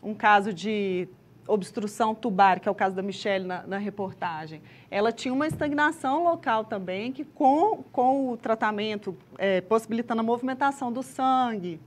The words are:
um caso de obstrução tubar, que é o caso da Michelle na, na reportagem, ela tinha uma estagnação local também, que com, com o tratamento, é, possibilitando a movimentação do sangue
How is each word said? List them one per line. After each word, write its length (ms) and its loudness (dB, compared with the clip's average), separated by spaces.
um 120 -6
caso 380 6
de 540 -2
obstrução 680 -2
tubar, 440 4
que 100 -4
é 40 0
o 20 2
caso 220 0
da 60 -4
Michelle 440 -2
na, 200 -8
na 120 -6
reportagem, 840 -8
ela 220 0
tinha 200 -6
uma 140 0
estagnação 800 0
local 400 0
também, 480 -6
que 100 -10
com, 680 2
com 400 2
o 40 -6
tratamento, 800 -2
é, 240 2
possibilitando 600 0
a 40 0
movimentação 680 -2
do 120 -4
sangue 840 0